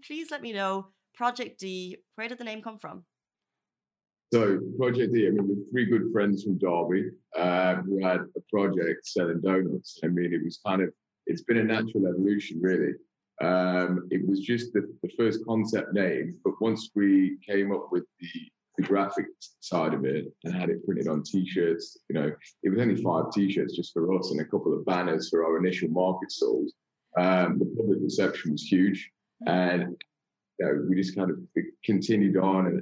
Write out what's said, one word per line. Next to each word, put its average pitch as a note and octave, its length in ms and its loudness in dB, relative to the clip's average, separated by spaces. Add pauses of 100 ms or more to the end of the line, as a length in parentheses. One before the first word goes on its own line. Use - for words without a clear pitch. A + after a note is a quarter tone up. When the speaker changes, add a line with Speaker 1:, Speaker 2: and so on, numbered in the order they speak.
Speaker 1:
please D#4+ 240 -12
let D4 120 -10
me A#3 100 -10
know, G3 380 -4 (260)
Project A#3+ 440 -6
D, F#3 380 -10 (180)
where A3 120 -10
did A#3 100 -12
the A#3+ 60 -14
name A3 180 -10
come A3 160 -14
from? F3 280 -16 (1300)
Speaker 2:
So G#2+ 260 4 (180)
Project A#2+ 360 0
D, A2 140 4
I - 20 2
mean, G2+ 180 2
we're G2+ 240 -4
three B2 140 0
good G#2+ 260 2
friends G2+ 320 0
from G2 140 0
Derby, F2+ 540 0 (260)
uh, F2+ 380 2
who F#2+ 280 -2
had F#2 180 2
a - 200 -10 (100)
project F#2 560 0
selling E2+ 320 0
donuts. F#2 640 0
I - 40 -2
mean, F2 260 0
it D#2 100 -2
was - 220 -8
kind F#2+ 160 0
of, F2+ 80 0 (380)
it's - 160 -4
been A#2 140 0
a A2+ 60 4
natural A2 440 0
evolution, G2 540 0
really. F2 320 2 (480)
Um, F2+ 680 2
it F#2 180 0
was F#2+ 120 2
just A#2 340 -4
the, G2+ 100 0 (180)
the - 160 -4
first A2+ 280 0
concept A2 480 0
name, F2 500 0
but F#2+ 180 0
once A2 340 0
we F#2+ 500 6
came G2+ 260 0
up - 200 -4
with F2 140 0 (140)
the, F2 100 -14 (480)
the - 60 0
graphic G2 420 0 (340)
side D#2+ 340 -2
of C2+ 120 -2
it C#2+ 200 -2 (180)
and E2+ 100 -6
had F2+ 160 -2
it - 160 -4
printed F2+ 220 -2
on D2+ 160 -2
T-shirts, E2+ 720 -2 (120)
you - 60 -4
know, D2+ 160 0 (320)
it F#2+ 60 0
was G2 100 2
only A#2 220 2
five E2 300 2
T-shirts F#2+ 440 0
just F2 160 -6
for E2+ 260 0
us - 140 -4
and D2 80 -2
a - 60 -4
couple E2+ 280 0
of - 120 -4
banners F2+ 440 0
for E2 160 2
our E2 120 2
initial F#2 320 0
market F2+ 420 0
stalls. - 420 -2 (440)
Um, F2+ 420 4
the - 160 0
public F#2+ 260 2
reception - 500 0
was - 120 -4
huge, F#2+ 480 2 (360)
and, F2+ 480 0 (640)
you F#2 60 0
know, C#2+ 220 0
we F#2 80 2
just F#2 200 0
kind F#2 160 0
of D2+ 60 -6 (460)
continued G#2 540 4
on, F#2 300 4
and, F2+ 140 0